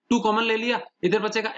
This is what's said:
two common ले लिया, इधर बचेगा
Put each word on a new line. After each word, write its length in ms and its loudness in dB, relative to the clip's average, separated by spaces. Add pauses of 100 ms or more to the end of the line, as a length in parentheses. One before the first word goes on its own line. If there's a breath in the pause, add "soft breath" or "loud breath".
(100)
two 100 4
common 240 2
ले 120 2
लिया, 240 -2 (240)
इधर 160 2
बचेगा 380 -2